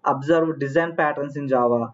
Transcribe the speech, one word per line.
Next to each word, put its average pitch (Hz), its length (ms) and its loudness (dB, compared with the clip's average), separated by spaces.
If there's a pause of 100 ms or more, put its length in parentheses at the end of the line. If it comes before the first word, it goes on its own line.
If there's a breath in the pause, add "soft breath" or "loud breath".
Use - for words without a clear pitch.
(120)
observe 160 360 2 (160)
design 165 360 0
patterns 143 400 -2
in 139 140 -6
Java 120 280 2 (120)